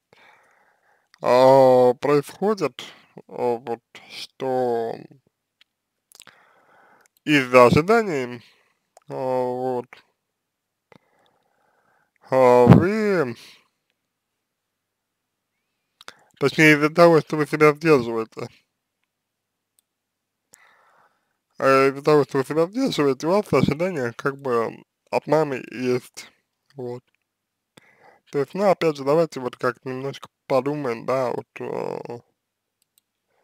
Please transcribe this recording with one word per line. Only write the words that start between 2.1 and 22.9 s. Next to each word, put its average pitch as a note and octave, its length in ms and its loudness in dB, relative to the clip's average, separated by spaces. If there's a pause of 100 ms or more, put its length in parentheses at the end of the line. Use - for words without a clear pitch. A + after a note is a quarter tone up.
а, A#2+ 280 -4
вот, A#2 240 -10 (300)
что B2 840 -6 (2250)
из-за B2+ 420 4
ожиданий, D3+ 760 0 (680)
а, C#3 60 -14
вот, B2+ 720 -4 (2500)
а, B2 360 6
вы, F3+ 720 4 (3000)
точнее, D3+ 360 4
из-за D3+ 160 0
того, E3+ 300 4
что - 160 -10
вы D3+ 100 -4
себя D3+ 260 2
сдерживаете, A#2+ 760 -2 (3000)
а, C3+ 300 2
из-за C#3 140 -6
того, D3 220 2
что - 140 -4
вы C3 60 -2
себя D#3 220 -2
сдерживаете, D#3+ 600 -2